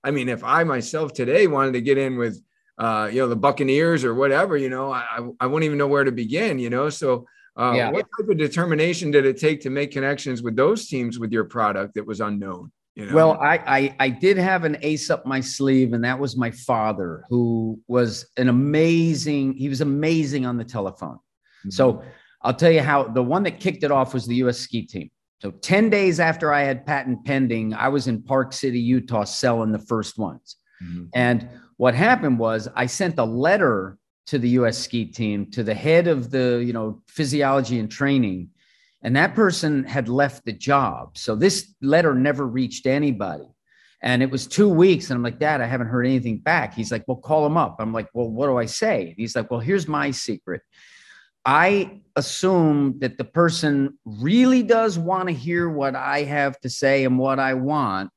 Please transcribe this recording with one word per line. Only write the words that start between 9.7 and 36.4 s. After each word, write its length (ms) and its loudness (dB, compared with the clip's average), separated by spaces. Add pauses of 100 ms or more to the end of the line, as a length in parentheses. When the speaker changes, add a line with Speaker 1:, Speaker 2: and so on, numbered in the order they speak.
Speaker 1:
connections 500 -4
with 140 -4
those 320 2
teams 300 -4
with 140 -6
your 140 0
product 500 -2
that 100 -6
was 140 -8
unknown? 520 -6 (240)
You 100 -14
know? 100 -2
Speaker 2:
Well, 160 8 (100)
I, 140 4 (100)
I, 340 2
I 100 4
did 280 2
have 280 2
an 160 0
ace 280 -4
up 160 -2
my 160 -2
sleeve, 520 2
and 100 0
that 160 0
was 160 -4
my 160 -2
father, 800 -2
who 580 -2
was 380 0 (120)
an 120 4
amazing, 1040 2
he 160 -6
was 120 -4
amazing 640 0
on 120 -4
the 60 -4
telephone. 520 -8
Speaker 1:
Mm-hmm. 560 -18
Speaker 2:
So 320 2 (380)
I'll 120 0
tell 180 4
you 100 6
how, 220 2
the 200 -2
one 200 0
that 160 -4
kicked 240 -4
it 80 0
off 220 2
was 140 -4
the 80 -2
U 140 2
S 100 -4
ski 240 -6
team. 260 -12 (320)
So 100 -8
ten 380 2
days 300 2
after 340 0
I 80 2
had 240 -2
patent 400 -4
pending, 480 0
I 160 -2
was 180 0
in 140 -2
Park 320 -2
City, 260 -4
Utah, 460 0
selling 460 0
the 80 -2
first 380 -4
ones. 400 -8 (260)
Speaker 1:
Mm-hmm. 300 -10
Speaker 2:
And 360 0 (280)
what 180 2
happened 440 2
was 360 -2
I 100 0
sent 340 -2
a 60 4
letter 720 0 (300)
to 120 -2
the 100 2
U 160 4
S 120 0
ski 280 -4
team, 460 -4
to 120 -4
the 100 -2
head 340 4
of 240 0
the, 340 0